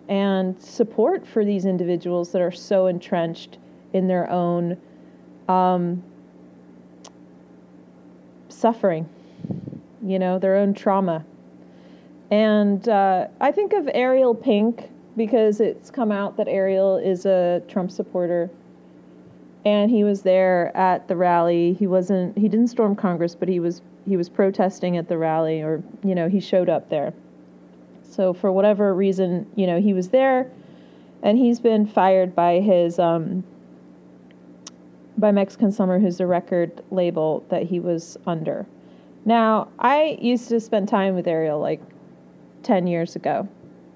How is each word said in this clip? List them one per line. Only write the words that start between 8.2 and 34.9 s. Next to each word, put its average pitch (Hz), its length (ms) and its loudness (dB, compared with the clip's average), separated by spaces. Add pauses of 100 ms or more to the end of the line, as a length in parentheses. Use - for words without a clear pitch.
suffering, 190 580 -2 (960)
you 190 160 -2
know, 185 200 0
their 190 180 2
own 202 160 2
trauma. 190 500 0 (1080)
And, 208 580 2
uh, 196 380 2 (160)
I 277 100 2
think 403 220 -2
of 311 180 0
Ariel 254 420 2
Pink 226 540 0 (300)
because 220 420 2
it's - 300 -2
come 226 200 -4
out 202 280 -4
that 214 100 -4
Ariel 190 480 0
is 185 300 -2
a 175 420 2
Trump 180 220 -4
supporter. 175 580 -4 (1160)
And 208 240 2
he 214 120 4
was 202 200 0
there 185 520 2
at 185 340 0
the 185 80 -2
rally. 170 580 2
He 196 120 0
wasn't, 185 520 0
he 208 100 4
didn't 226 200 2
storm 208 280 0
Congress, 175 380 -2
but 185 140 -4
he 180 120 0
was, 170 220 -4 (240)
he 196 100 0
was 175 140 -4
protesting 190 680 0
at 170 120 -6
the 170 100 -4
rally, 160 420 0
or, 156 220 -4 (200)
you 190 120 0
know, 170 140 -2
he 190 120 0
showed 180 300 0
up 156 180 -2
there. 147 240 -4 (880)
So 185 300 -2
for 190 180 -2
whatever 196 440 2
reason, 185 600 0
you 190 120 0
know, 175 120 0
he 202 140 2
was 185 160 -2
there, 262 420 2 (720)
and 208 140 2
he's 240 240 2
been 220 240 2
fired 190 500 2
by 175 260 2
his, 175 380 2
um, 170 460 0 (1700)